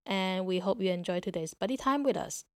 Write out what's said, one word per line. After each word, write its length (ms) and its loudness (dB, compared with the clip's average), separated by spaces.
and 400 0
we 140 2
hope 200 0
you 100 2
enjoy 300 0
today's 320 -4
buddy 240 -2
time 260 2
with 140 4
us. 400 -6